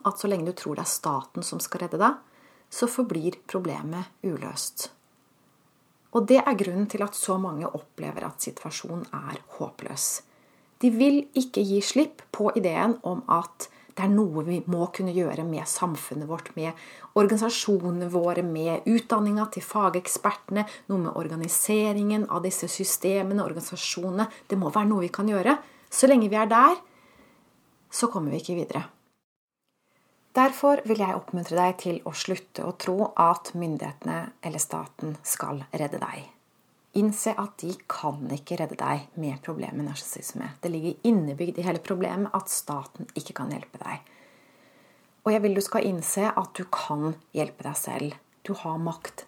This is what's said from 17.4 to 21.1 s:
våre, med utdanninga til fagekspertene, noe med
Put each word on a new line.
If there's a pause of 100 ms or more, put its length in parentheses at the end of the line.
våre,
med
utdanninga
til
fagekspertene, (240)
noe
med